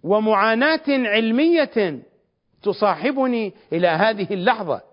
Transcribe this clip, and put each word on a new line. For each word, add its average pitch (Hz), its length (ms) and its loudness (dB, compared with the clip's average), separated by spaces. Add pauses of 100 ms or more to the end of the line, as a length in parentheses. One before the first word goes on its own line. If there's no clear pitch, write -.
ومعاناة 220 840 2
علمية 226 1120 0 (600)
تصاحبني 214 920 -2 (180)
إلى 175 160 2
هذه 196 460 0
اللحظة. 185 480 -2 (100)